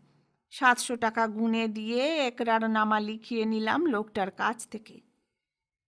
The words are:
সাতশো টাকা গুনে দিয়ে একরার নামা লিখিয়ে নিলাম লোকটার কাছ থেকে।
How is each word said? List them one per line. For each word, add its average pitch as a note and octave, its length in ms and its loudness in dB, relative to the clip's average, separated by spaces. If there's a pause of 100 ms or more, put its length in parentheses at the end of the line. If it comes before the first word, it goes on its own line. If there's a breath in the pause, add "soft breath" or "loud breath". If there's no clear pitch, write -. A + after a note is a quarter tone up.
(520)
সাতশো B3 440 2
টাকা A3+ 320 0
গুনে A3+ 400 0
দিয়ে A#3 500 -2
একরার A#3 520 0
নামা G#3+ 300 2
লিখিয়ে A3 460 -4
নিলাম A3 400 0
লোকটার G#3+ 460 -2
কাছ G#3+ 360 -4
থেকে। - 340 -18 (880)